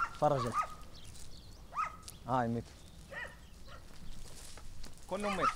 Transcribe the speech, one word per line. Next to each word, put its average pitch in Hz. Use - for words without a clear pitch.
فرج 143
انت. 110
هاي 123
ميتة. 117
كلهم 202
ميت. 170